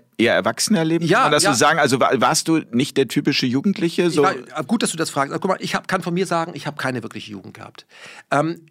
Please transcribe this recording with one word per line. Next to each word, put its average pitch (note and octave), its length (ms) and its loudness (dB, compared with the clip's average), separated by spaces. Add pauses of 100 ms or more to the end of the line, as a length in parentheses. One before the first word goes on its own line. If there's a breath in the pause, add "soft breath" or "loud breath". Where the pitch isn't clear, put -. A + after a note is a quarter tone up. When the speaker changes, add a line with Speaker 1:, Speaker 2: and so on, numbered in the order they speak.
(160)
Speaker 1:
eher A2 180 4
Erwachsene A2 440 0
erleben? E3 260 0
Speaker 2:
Ja, E3+ 120 4
Speaker 1:
Kann B3+ 80 4
man E3 80 2
das D3 100 4
Speaker 2:
ja. F#3+ 100 4
Speaker 1:
so A2+ 60 0
sagen? D3 220 4
Also C3 180 2
wa-, C3 220 4
warst C3 260 2
du D#3+ 140 2 (100)
nicht B2 260 -2
der C3+ 120 2
typische C#3+ 380 0
Jugendliche? E3 640 0
So D3 180 2
Speaker 2:
Ich C3 240 -6
war, D#3 100 -6
gut, A3+ 220 -2
dass - 80 -2
du E3+ 40 -8
das D#3+ 140 -4
fragst. C#3+ 220 -2
Guck E3 160 -4
mal, F#3 100 0
ich - 160 -8
hab, - 140 -4
kann F#3 140 -2
von E3+ 120 -6
mir F#3 120 -2
sagen, E3+ 280 -4
ich - 140 -10
hab - 100 -10
keine B2+ 240 -4
wirkliche A2 300 -14
Jugend G2+ 220 -14
gehabt. - 300 -20 (460 loud breath)
Ähm, D#3+ 300 -2 (100)